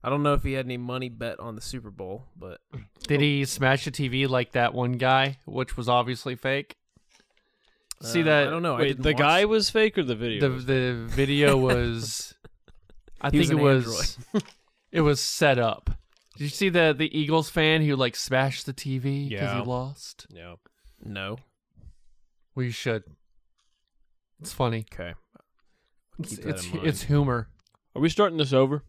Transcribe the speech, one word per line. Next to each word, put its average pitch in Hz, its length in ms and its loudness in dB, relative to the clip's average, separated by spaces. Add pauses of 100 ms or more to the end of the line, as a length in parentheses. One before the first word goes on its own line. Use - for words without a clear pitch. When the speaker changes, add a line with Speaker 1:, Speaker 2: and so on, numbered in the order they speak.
Speaker 1:
I 123 60 -4
don't 143 120 0
know 147 140 4
if 139 80 0
he 135 100 -2
had 131 120 -4
any 123 120 -6
money 123 320 -6
bet 117 300 -8
on 113 160 -12
the 113 60 -14
Super 113 280 -12
Bowl, 95 380 -12 (100)
but 90 220 -16 (480)
Speaker 2:
Did 143 120 2
he 143 260 2
smash 135 400 2
the 147 60 -6
T 139 180 -4
V 131 180 0
like 127 240 0
that 120 240 2
one 123 180 -2
guy, 131 520 2
which 127 300 -6
was 120 140 -6
obviously 123 460 0
fake? 135 400 -4 (1300)
See 127 180 -2
Speaker 1:
Uh, 160 40 0
Speaker 2:
that 147 220 4
Speaker 1:
I - 40 -2
don't 170 100 -4
know. 165 140 -2
I 120 60 0
Speaker 3:
Wait, 147 80 2
Speaker 1:
didn't 131 140 -4
Speaker 3:
the 151 100 4
Speaker 1:
watch 143 40 0
Speaker 3:
guy 160 280 4
was 214 260 2
fake 220 260 2
or 180 60 0
the 123 120 -2
video 110 320 -4
Speaker 2:
The, 131 60 2
Speaker 3:
was 127 140 -8
Speaker 2:
the 127 400 0
Speaker 3:
fake? 113 80 -4
Speaker 2:
video 139 420 4
Speaker 1:
<laughs> 131 80 2
Speaker 2:
was, 117 680 -2 (840)
I 139 120 -4
Speaker 1:
He 143 80 4
was 170 100 6
Speaker 2:
think 156 100 4
it 143 40 4
Speaker 1:
an 143 40 6
Speaker 2:
was, 123 500 2 (160)
Speaker 1:
android. 214 100 2 (260)
<laughs> - 220 -20
Speaker 2:
it 170 100 0
was 147 180 4
set 139 380 2
up. 113 320 0 (480)
Did 147 60 -8
you 147 60 -4
see 190 200 0
the, 165 280 4
the 151 200 -2
Eagles 156 320 0
fan 156 320 2
who, 147 140 2
like, 127 200 0
smashed 131 520 0
the 135 60 -8
T 131 260 -6
V 139 240 -4
'cause 123 80 -6
Speaker 3:
Yeah. 101 300 -4
Speaker 2:
he 101 40 -6
lost? 127 640 -8
Speaker 3:
Yeah. 87 260 -18 (480)
Speaker 1:
No. 101 340 -8 (1160)
Speaker 2:
Well, 127 100 -2
you 120 60 -4
should. 113 320 -4 (1400)
It's - 140 -14
funny. 113 400 -2
Speaker 1:
Okay. 85 200 -12 (1080)
Speaker 2:
It's, 127 160 -10
Speaker 1:
Keep - 100 -16
that - 100 -6
Speaker 2:
it's, 92 120 -10
Speaker 1:
in - 80 -8
mind. 160 120 -2
Speaker 2:
it's 151 160 -2
humor. 135 460 0 (460)
Speaker 3:
Are 127 60 -2
we 156 80 4
starting 170 280 2
this 139 160 0
over? 135 360 4